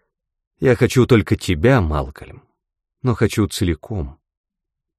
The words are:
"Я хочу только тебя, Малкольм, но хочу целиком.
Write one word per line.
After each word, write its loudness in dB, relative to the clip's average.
"Я 2
хочу 2
только 2
тебя, 0
Малкольм, -6
но 0
хочу 0
целиком. -6